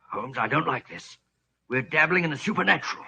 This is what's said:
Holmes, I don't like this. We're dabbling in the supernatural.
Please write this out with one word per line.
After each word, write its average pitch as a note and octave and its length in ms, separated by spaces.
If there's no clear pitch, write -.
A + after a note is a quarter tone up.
Holmes, B2+ 280
I A2+ 100
don't C#3+ 180
like B2+ 220
this. - 300
We're B2+ 140
dabbling D#3 420
in E3 60
the C#3+ 80
supernatural. F3+ 680